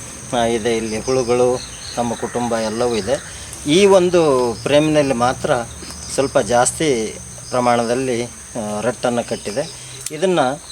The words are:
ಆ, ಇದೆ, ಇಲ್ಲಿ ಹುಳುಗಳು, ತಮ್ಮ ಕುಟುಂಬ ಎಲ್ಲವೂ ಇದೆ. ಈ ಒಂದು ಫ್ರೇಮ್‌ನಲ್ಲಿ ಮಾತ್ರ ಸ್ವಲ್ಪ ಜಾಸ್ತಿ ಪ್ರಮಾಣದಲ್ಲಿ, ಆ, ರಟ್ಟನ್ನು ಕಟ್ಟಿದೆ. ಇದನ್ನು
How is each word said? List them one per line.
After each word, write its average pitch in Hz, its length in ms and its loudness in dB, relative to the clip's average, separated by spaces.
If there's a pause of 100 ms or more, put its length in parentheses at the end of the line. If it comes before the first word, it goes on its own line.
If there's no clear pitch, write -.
(380)
ಆ, 117 80 2
ಇದೆ, 117 320 0
ಇಲ್ಲಿ 110 220 -4
ಹುಳುಗಳು, 123 600 2 (340)
ತಮ್ಮ 120 180 -2
ಕುಟುಂಬ 117 440 -4
ಎಲ್ಲವೂ 113 380 0
ಇದೆ. 110 280 -2 (440)
ಈ 185 180 6
ಒಂದು 170 680 6 (100)
ಫ್ರೇಮ್‌ನಲ್ಲಿ 147 500 4
ಮಾತ್ರ 127 380 0 (640)
ಸ್ವಲ್ಪ 135 260 2
ಜಾಸ್ತಿ 120 760 2 (340)
ಪ್ರಮಾಣದಲ್ಲಿ, 120 760 0
ಆ, 107 560 -8
ರಟ್ಟನ್ನು 120 480 -2
ಕಟ್ಟಿದೆ. 113 400 -4 (420)
ಇದನ್ನು 156 500 0 (100)